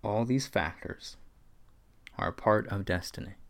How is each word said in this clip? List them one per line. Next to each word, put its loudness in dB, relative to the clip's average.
All 2
these 2
factors -2
are 0
a -4
part 4
of -2
destiny. -4